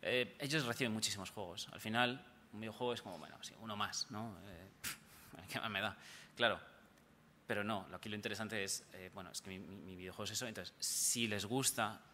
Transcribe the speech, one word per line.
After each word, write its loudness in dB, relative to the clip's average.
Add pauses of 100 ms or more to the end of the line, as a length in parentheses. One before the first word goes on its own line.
eh, 4
ellos 2
reciben 2
muchísimos 0
juegos. -6
Al -10
final, 4 (300)
un -8
videojuego -2
es -6
como, -8
bueno, -12
sí, -10
uno -6
más, -2
¿no? -6 (120)
Eh, -12 (100)
pff, -4 (560)
¿qué 0
más -2
me 2
da? 0 (400)
Claro, 8 (880)
pero 2
no, 0
lo, -8
aquí -8
lo -2
interesante 0
es, -2
eh, -8
bueno, -8
es -6
que -8
mi, -4
mi, -8
mi -10
videojuego -6
es -2
eso, -2
entonces, -6
si 4
les 2
gusta 4 (140)